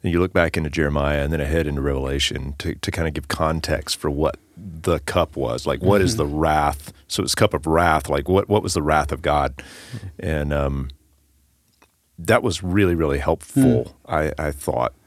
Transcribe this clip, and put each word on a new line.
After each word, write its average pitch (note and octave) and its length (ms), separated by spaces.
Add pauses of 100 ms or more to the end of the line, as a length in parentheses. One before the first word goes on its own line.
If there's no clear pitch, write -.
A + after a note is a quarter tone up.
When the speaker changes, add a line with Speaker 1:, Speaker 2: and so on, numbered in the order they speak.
Speaker 1:
then F2+ 100
you E2+ 80
look F2+ 120
back E2+ 240
into D#2 140
Jeremiah, D2 540
and D2+ 80
then D#2 80
ahead D2 260
into C#2+ 140
Revelation C2+ 760
to, - 180
to - 160
kinda D#2+ 180
give D2 180
context - 680
for - 120
what D2 280 (200)
the E2+ 440
cup - 360
was. B1+ 300
Like, C#2 160
what G2 180
is A2+ 120
Speaker 2:
Mm-hmm. A2+ 60 (120)
Speaker 1:
the D2 80
wrath? D2+ 540 (160)
So - 160
it's - 100
cup - 200
of C#2 120
wrath. D#2+ 420
Like, D2 200
what, F#2+ 200
what G#2 140
was F2 120
the D#2 80
wrath D2+ 300
of D2+ 100
God? C#2+ 380 (600)
And, D2 320
um, C#2 380 (1300)
that F#2+ 240
was G2 200
really, F#2 320
really D2+ 240
helpful, E2 760 (120)
Speaker 2:
Hmm. - 80
Speaker 1:
I, D2+ 240
I D2+ 120
thought. B1 440 (120)